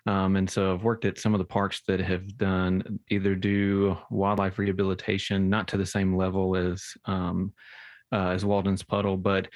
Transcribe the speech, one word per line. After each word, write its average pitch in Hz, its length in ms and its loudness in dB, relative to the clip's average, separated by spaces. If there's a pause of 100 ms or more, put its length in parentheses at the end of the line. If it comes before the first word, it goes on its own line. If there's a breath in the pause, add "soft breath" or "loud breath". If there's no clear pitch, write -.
Um, 95 300 2
and 95 140 2
so 95 240 0
I've 90 100 -4
worked 113 220 0
at 98 120 -2
some 110 160 0
of 104 60 2
the 90 60 -2
parks 98 420 -2
that 95 140 2
have 92 360 -4
done 92 640 0 (100)
either 98 260 2
do 98 640 2 (120)
wildlife 98 480 0
rehabilitation, 98 920 0
not 104 200 0
to 101 80 -2
the 92 80 0
same 95 320 0
level 92 400 0
as, 90 360 -4 (120)
um, 92 480 -2 (580 loud breath)
uh, 95 180 0
as 92 140 -2
Walden's 98 400 2
Puddle, 101 320 0
but 95 400 0